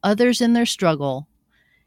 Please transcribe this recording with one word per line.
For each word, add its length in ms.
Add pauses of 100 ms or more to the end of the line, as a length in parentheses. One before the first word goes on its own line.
others 400
in 100
their 140
struggle 600 (580)